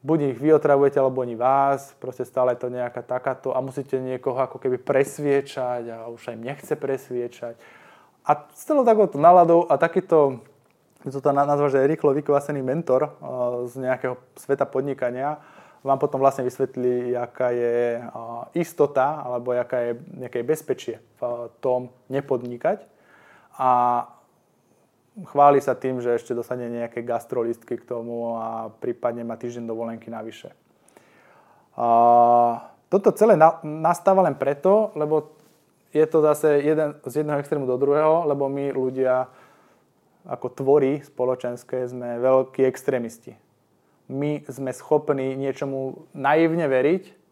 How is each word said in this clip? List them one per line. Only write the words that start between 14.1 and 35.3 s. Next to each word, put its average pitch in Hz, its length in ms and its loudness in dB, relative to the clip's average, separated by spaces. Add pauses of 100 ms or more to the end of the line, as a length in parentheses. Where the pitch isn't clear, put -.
sveta 139 320 -2
podnikania, 135 720 -4 (440)
vám 135 160 0
potom 143 200 -2
vlastne 135 240 2
vysvetlí, 123 720 -4
jaká 123 400 -4
je, 120 480 -2
eh, 117 560 -10
istota 147 640 0
alebo 123 320 -4
jaká 123 320 -2
je, 120 40 -4 (280)
jaké 127 240 -10
je 127 60 -6
bezpečie 135 460 -4 (240)
v 120 280 -8 (160)
tom 127 240 -2 (240)
nepodnikať. 135 720 -4 (720)
A 123 480 2 (1160)
chváli 143 400 6
sa 127 160 -2
tým, 131 240 -4
že 120 160 0
ešte 120 160 -6
dostane 120 320 -6
nejaké 117 400 -8
gastrolistky 117 720 -6
k - 80 -20
tomu 117 480 -8
a 113 480 -8
prípadne 120 400 -4
má 117 160 -8
týždeň 120 240 -10
dovolenky 113 480 -8
navyše. 113 400 -14 (1300)
A 117 80 -2 (1040)
toto 196 240 4
celé 214 240 6
na-, 160 240 6
nastáva 165 640 2
len 143 80 0
preto, 190 640 0
lebo 151 320 -2 (640)